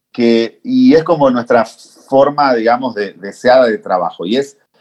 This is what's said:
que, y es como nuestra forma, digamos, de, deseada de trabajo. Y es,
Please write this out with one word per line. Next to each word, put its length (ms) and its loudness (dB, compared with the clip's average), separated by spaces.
que, 500 -2
y 320 2
es 80 4
como 280 0
nuestra 340 0
forma, 880 -2
digamos, 400 -2
de, 200 -8
deseada 520 0
de 120 -2
trabajo. 480 -6
Y 100 -2
es, 220 -8